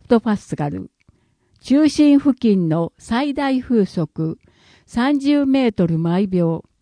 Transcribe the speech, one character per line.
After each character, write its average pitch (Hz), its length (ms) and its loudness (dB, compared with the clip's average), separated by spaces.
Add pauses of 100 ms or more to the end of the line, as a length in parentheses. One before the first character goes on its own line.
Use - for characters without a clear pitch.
ト 233 120 4
パ 214 160 -2
ス - 200 -10
カ 147 140 -4
ル、 185 200 -12 (720)
中 294 280 2
心 285 300 4
付 277 200 0
近 190 300 0
の 165 300 -2
最 269 360 -4
大 269 260 -2
風 233 240 0
速 160 540 -6 (480)
三 269 320 0
十 285 280 0
メ 269 220 2
ー 220 40 0
ト 180 140 0
ル 165 120 -2
毎 175 280 0
秒、 170 380 -2 (180)